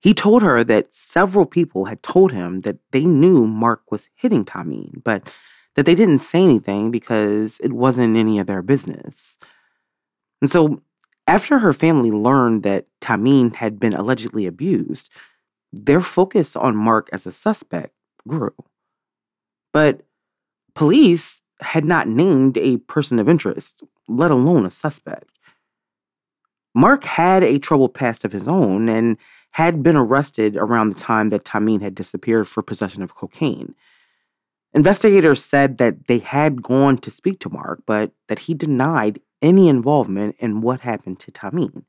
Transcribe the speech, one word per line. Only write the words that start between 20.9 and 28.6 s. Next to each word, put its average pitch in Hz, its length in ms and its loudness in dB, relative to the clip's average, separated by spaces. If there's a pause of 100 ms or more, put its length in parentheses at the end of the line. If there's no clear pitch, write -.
had - 240 -2
not 165 240 0
named 131 500 2
a 123 200 0
person - 420 -4
of 104 80 0
interest, - 560 -2 (240)
let 147 240 0
alone 135 340 2
a 90 60 -8
suspect. - 580 -10 (1400)
Mark 233 300 4
had 185 400 2
a 139 160 2
troubled 139 340 0
past 120 300 -6
of 95 80 -4
his 101 160 -8
own 113 400 0